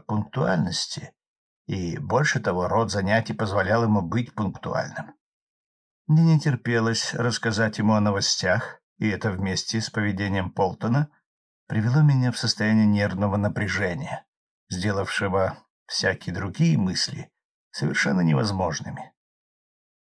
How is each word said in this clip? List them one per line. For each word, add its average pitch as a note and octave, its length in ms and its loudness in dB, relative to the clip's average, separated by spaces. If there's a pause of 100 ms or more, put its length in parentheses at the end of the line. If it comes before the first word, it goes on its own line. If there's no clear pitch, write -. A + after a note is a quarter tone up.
пунктуальности, - 1080 -2 (540)
и, F2 320 -4
больше B2 400 0
того, F2+ 280 0
род G#2 240 0
занятий G2+ 420 0
позволял G#2 500 2
ему G#2+ 180 4
быть G#2 320 -4
пунктуальным. - 800 -6 (920)
Мне D#3 160 6
не D#3+ 160 6
терпелось A#2 760 0
рассказать A2+ 640 0
ему A2 160 4
о G#2+ 80 4
новостях, G2 800 0 (160)
и A2 120 0
это G2+ 220 -2
вместе F#2+ 480 -4
с G#2+ 100 -6
поведением G2 640 -2
Полтона A2 580 -2 (580)
привело A2+ 340 2
меня C3+ 300 4
в A#2 60 -6
состояние A2 480 2
нервного G2+ 520 2
напряжения, F#2 880 -4 (440)
сделавшего F#2+ 880 -2 (280)
всякие - 480 -2
другие C#3+ 440 2
мысли - 540 -2 (400)
совершенно D2 500 -2
невозможными. E2 920 0 (1000)